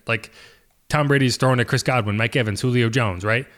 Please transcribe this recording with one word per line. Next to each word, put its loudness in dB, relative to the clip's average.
Like, -4
Tom 0
Brady's 2
throwing 2
to 0
Chris -2
Godwin, 0
Mike -2
Evans, -2
Julio 2
Jones, -2
right? -2